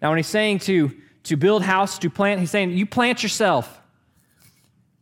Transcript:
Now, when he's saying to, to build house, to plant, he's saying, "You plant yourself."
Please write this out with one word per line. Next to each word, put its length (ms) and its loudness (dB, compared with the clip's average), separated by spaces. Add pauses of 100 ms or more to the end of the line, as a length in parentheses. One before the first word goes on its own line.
Now, 100 0
when 60 2
he's 100 -2
saying 320 0
to, 340 0 (300)
to 120 -2
build 280 2
house, 360 0
to 100 -2
plant, 300 0
he's 120 -4
saying, 200 0
"You 140 0
plant 360 -2
yourself." 600 -2 (1200)